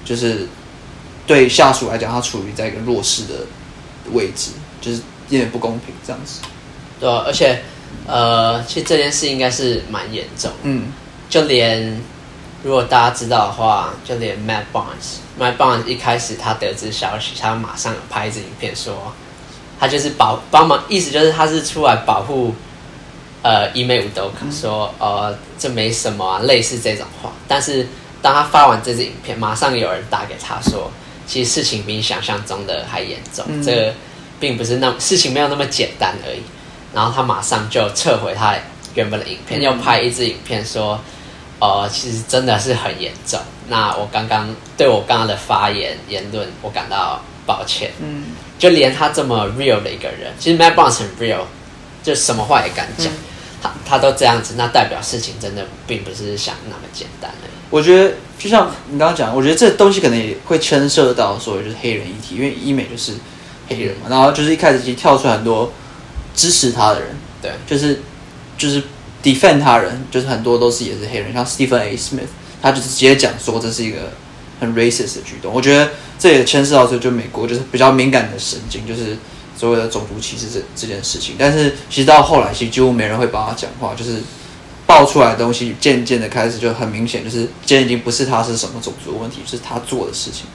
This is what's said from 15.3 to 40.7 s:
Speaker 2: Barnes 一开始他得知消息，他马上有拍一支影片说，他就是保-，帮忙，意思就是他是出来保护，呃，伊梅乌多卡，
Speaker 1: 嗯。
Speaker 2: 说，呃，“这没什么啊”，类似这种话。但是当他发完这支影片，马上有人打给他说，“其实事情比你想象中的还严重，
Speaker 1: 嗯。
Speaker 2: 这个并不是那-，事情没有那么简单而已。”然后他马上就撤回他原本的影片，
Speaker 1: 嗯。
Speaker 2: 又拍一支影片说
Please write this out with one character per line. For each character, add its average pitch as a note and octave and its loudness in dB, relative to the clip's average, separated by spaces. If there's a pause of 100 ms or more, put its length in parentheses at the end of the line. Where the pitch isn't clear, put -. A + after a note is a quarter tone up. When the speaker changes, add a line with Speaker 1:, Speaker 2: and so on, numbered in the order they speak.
Speaker 2:
Barnes B2 2
一 B2 -4
开 A#2+ 0
始 A#2+ -6
他 - -4
得 G2+ -4
知 G#2+ -8
消 G#2 -6
息， - -8
他 A2 -2
马 A2+ -6
上 A2+ -6
有 A2 -10 (100)
拍 G#2 -6
一 G#2+ -6
支 G#2+ -10
影 G2 -12 (140)
片 - -8
说， G2+ -10 (640)
他 C3+ 2
就 C#3+ 0
是 D3 -4
保-， - 2
帮 D#3 8
忙， D3+ 4
意 G3+ 0
思 C#3+ -4
就 D3 2
是 D#3 6
他 D#3 2
是 D#3 0
出 D3+ -4
来 C3 6
保 G2 2
护， B2 -2 (880)
呃， G#2+ 4
伊 B2 -2
梅 B2 2
乌 G#2 -4
多 G2 -4
卡， - -14
Speaker 1:
嗯。 C#3+ -6
Speaker 2:
说， G#2+ -4
呃 G#2 -2 (220)
，“这 C#3+ -4
没 A2+ -2
什 A2+ -4
么 G2 -6
啊”， F#2 -2
类 B2+ 4
似 A#2 -4
这 A2+ -2
种 - -10 (160)
话。 A2 -10 (160)
但 C#3 0
是 C3+ -2 (360)
当 C#3 4
他 C#3+ 4
发 C#3+ 8
完 A2 4
这 A#2+ -4
支 A#2+ -2
影 - -8 (120)
片， A#2 -8
马 A2 -4
上 C3 0
有 F#2+ -2
人 F2+ -6
打 - -2
给 - -12
他 - -8
说 - -4 (380)
，“其 B2+ -2
实 A#2 -2
事 D3 0
情 G#2+ -2
比 G#2+ -8
你 G#2+ -6
想 G#2 -4
象 G#2 -6
中 G2 -8
的 E2 -6
还 - -6
严 F#2 -10 (160)
重， - -8
Speaker 1:
嗯。 D3+ -4
Speaker 2:
这 B2+ 0
个 A2 0 (460)
并 C3 -2
不 A#2 -4
是 A#2+ -2
那-， C3 2
事 - 0
情 C3+ 2
没 C#3 0
有 D3 2
那 C#3+ -2
么 C#3+ -2
简 - -2 (100)
单 F#2+ 0 (100)
而 C2 -8
已。” - -10 (560)
然 G#2+ 0
后 A#2+ -2
他 B2+ -2
马 G2 -2
上 G#2+ -2
就 A2 0
撤 C3 2
回 G2+ -4
他 G#2 0 (400)
原 A2 0
本 G#2+ -4
的 - -10
影 F#2 -10 (100)
片， A#2 -6
Speaker 1:
嗯。 - 0
Speaker 2:
又 C3+ 2
拍 B2 2
一 B2 0
支 A#2+ -2
影 A2+ -4
片 A2 -6
说 G#2+ -4 (600)